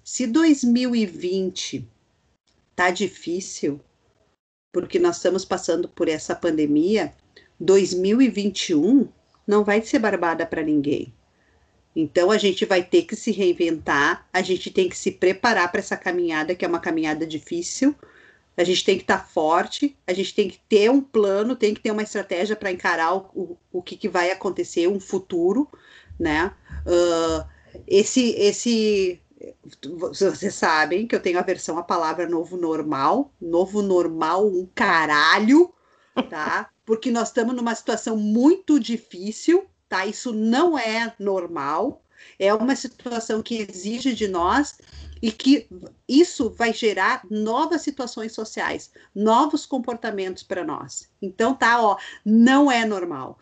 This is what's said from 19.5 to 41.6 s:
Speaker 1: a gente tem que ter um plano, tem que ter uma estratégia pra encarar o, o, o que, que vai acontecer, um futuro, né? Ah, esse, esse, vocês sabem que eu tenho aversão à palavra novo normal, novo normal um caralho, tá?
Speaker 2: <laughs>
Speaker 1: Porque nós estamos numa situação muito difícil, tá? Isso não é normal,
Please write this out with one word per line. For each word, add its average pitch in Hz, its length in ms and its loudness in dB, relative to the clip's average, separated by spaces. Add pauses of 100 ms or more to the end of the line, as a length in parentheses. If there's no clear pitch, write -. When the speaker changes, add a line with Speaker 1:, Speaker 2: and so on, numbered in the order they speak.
Speaker 1:
a 185 60 -2
gente 185 220 -4
tem 208 140 0
que - 100 -16 (100)
ter 214 220 6
um 277 100 6
plano, 214 560 0
tem 208 160 0
que - 80 -8
ter 226 100 -4
uma 214 120 -2
estratégia 202 520 -4
pra 196 160 -6
encarar 175 460 0
o, 190 180 -8
o, 180 220 -10 (160)
o 180 100 -6
que, - 140 -16
que 214 120 -6
vai 175 220 0
acontecer, 175 560 -2
um 196 140 0
futuro, 185 680 -2 (500)
né? 165 340 -2 (340)
Ah, 165 640 2 (380)
esse, 220 460 2
esse, 202 880 0 (920)
vocês 185 420 -2
sabem 170 520 0
que - 80 -4
eu 196 60 0
tenho 180 180 0
aversão 180 400 -4
à 175 40 -6
palavra 165 460 -2
novo 175 280 -4
normal, 160 840 -2
novo 185 400 0
normal 175 680 0
um 185 280 -2
caralho, 190 960 4 (560)
tá? 160 480 -6
Speaker 2:
<laughs> - 80 -20
Speaker 1:
Porque 220 260 0
nós 233 180 -2
estamos 247 260 0
numa 233 200 -2
situação 220 420 -4
muito 254 640 4
difícil, 226 840 -2 (240)
tá? 190 160 -2
Isso 220 280 -6
não 247 460 2
é 226 400 -4
normal, 175 840 -4 (360)